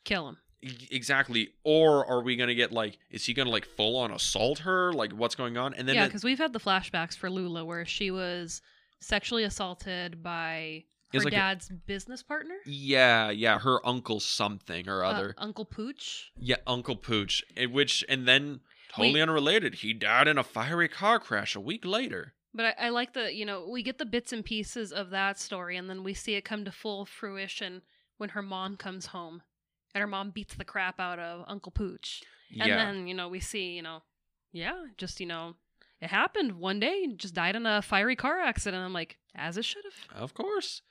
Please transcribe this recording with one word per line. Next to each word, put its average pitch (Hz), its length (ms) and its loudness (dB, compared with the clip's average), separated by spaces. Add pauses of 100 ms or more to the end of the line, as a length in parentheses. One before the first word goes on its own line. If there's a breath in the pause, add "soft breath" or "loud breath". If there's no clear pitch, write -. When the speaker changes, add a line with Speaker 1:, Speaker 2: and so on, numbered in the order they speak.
Speaker 1:
kill 175 260 -2
him. - 80 -14 (240)
Speaker 2:
E-, 127 300 -14
exactly. 127 600 2 (100)
Or 156 420 8
are 123 160 4
we 123 140 2
gonna 120 200 2
get, 120 160 4
like, 110 280 -2 (100)
is - 160 -6
he 120 80 0
gonna, 127 160 2
like, 110 160 2
full 107 320 2
on 123 140 0
assault 127 480 2
her? 180 340 2
Like, 113 180 0
what's 117 240 0
going 120 220 -2
on? 131 160 -2
And 127 140 -4
then 135 80 4
Speaker 1:
Yeah, 208 100 8
Speaker 2:
it 196 60 -2
Speaker 1:
'cause 202 120 -6
we've 254 140 4
had 302 160 0
the 226 60 -6
flashbacks 185 580 0
for 185 140 -6
Lula 175 340 -4
where 170 200 -6
she 196 260 -2
was 175 500 -6 (380 soft breath)
sexually 220 440 0
assaulted 180 800 -6
by 160 640 -6 (280)
Speaker 2:
It 131 40 2
was 135 60 4
Speaker 1:
her - 40 2
Speaker 2:
like 147 60 2
a 208 40 4
Speaker 1:
dad's 190 320 0
business 196 520 -10
partner? 311 440 -8
Speaker 2:
Yeah, 131 640 6
yeah, 107 280 4
her 127 280 2
uncle 120 320 0
something 95 680 -2
or 95 160 0
Speaker 1:
Uh, 92 60 4
Speaker 2:
other. 98 280 -2
Speaker 1:
Uncle 208 280 -8
Pooch? - 720 -10
Speaker 2:
Yeah, 123 200 2 (100)
Uncle 123 280 -2
Pooch, 104 480 0 (120)
in 120 160 0
which, 143 360 2
and 131 200 2
then 139 340 4 (280 loud breath)
totally 120 260 4
Speaker 1:
Wait. 156 60 6
Speaker 2:
unrelated, 160 540 4
he 107 180 -4
died 113 340 6
in 151 100 6
a 127 60 4
fiery 160 440 0
car 214 320 4
crash - 360 -2
a 101 40 -6
week 160 260 -6
later. 196 480 -2 (200)
Speaker 1:
But 226 260 0
I, - 60 0
I 240 40 0
like 240 240 -2
the, 226 200 -4
you 214 120 -6
know, 196 220 -6
we 240 160 -6
get 254 140 -4
the 311 80 -4
bits 226 260 -2
and 233 120 -6
pieces 214 500 -6
of 180 160 -6
that 196 280 0
story, 180 380 -8
and 180 140 -6
then 190 140 -8
we 196 100 -4
see 208 220 -2
it 202 100 -4
come 214 180 -6
to 190 80 -8
full 202 340 -8
fruition 196 760 -10 (360)
when 208 120 -6
her 208 120 -6
mom 190 360 -6
comes 185 300 -10
home, 170 360 -12 (500)
and 202 60 -2
her 202 80 0
mom 196 240 -4
beats 202 240 -10
the 196 80 -10
crap 185 360 -2
out 180 200 -4
of 170 300 -8
Uncle 190 240 -12
Pooch. - 500 -4 (280 loud breath)
And 220 180 2
Speaker 2:
Yeah. 202 80 6
Speaker 1:
then, 202 300 0
you 185 60 -6
know, 180 140 -4
we 180 140 -6
see, 185 340 -6
you 175 60 -8
know, 160 220 -12 (500)
yeah, 190 320 -8 (120)
just, - 220 -10
you 185 60 -6
know, 170 320 -10 (420 soft breath)
it 165 120 -8
happened 262 420 2
one 190 260 -2
day, 349 280 0 (100)
just 180 160 -10
died 180 240 0
in 233 80 -4
a 208 160 2
fiery 208 340 4
car 302 240 0
accident. 214 460 -2
I'm 185 80 -6
like, 165 240 -6 (160)
as 170 240 -6
it 233 80 -4
should've. 403 480 -10
Speaker 2:
Of 113 200 -10
course. 392 580 -4